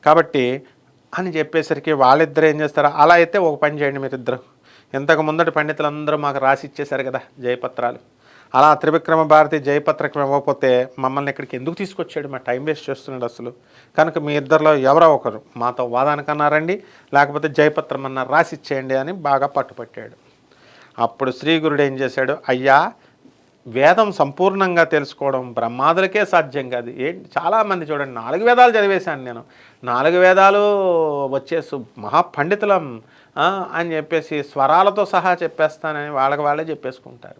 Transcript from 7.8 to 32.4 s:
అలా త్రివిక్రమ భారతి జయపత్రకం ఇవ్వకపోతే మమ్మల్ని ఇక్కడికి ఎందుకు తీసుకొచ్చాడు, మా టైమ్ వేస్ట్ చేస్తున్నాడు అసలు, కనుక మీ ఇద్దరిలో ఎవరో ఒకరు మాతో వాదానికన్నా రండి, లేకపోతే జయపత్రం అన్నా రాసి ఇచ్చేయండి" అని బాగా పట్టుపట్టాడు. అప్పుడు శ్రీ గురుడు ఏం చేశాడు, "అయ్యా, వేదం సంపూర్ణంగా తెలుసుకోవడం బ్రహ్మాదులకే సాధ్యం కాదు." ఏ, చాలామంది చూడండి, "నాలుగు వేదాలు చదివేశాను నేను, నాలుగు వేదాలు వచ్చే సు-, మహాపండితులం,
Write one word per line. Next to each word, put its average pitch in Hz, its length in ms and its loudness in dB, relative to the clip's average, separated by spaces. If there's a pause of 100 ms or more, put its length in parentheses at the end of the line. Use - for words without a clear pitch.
అలా 147 200 6
త్రివిక్రమ 156 480 0
భారతి 151 360 4
జయపత్రకం 147 640 -2
ఇవ్వకపోతే 135 680 0 (100)
మమ్మల్ని 139 320 -4
ఇక్కడికి 135 260 -10
ఎందుకు 139 180 -8
తీసుకొచ్చాడు, 175 540 -10
మా 139 100 -12
టైమ్ 127 280 -6
వేస్ట్ 151 240 -6
చేస్తున్నాడు 131 340 -10
అసలు, 120 280 -12 (460)
కనుక 160 200 2
మీ 147 180 -4
ఇద్దరిలో 151 400 4
ఎవరో 147 380 6
ఒకరు 110 280 -4 (140)
మాతో 123 280 -4
వాదానికన్నా 143 640 -2
రండి, 160 340 -2 (320)
లేకపోతే 143 340 2
జయపత్రం 147 580 0
అన్నా 131 160 -6
రాసి 151 320 0
ఇచ్చేయండి" 131 400 -6
అని 135 180 -4
బాగా 143 340 -2
పట్టుపట్టాడు. 113 680 -8 (880)
అప్పుడు 127 280 -2
శ్రీ 156 280 -2
గురుడు 147 240 0
ఏం 135 160 -2
చేశాడు, 135 380 -4 (120)
"అయ్యా, 139 440 2 (760)
వేదం 170 440 2
సంపూర్ణంగా 180 720 0
తెలుసుకోవడం 139 680 -4
బ్రహ్మాదులకే 165 720 0
సాధ్యం 143 460 -2
కాదు." 120 200 -8
ఏ, 139 220 -6 (260)
చాలామంది 196 460 -2
చూడండి, 143 300 -6
"నాలుగు 123 300 -6
వేదాలు 240 340 6
చదివేశాను 185 460 -2
నేను, 120 180 -12 (420)
నాలుగు 135 360 2
వేదాలు 190 380 6 (680)
వచ్చే 139 360 -4
సు-, 131 220 -10 (140)
మహాపండితులం, 156 1040 -2 (360)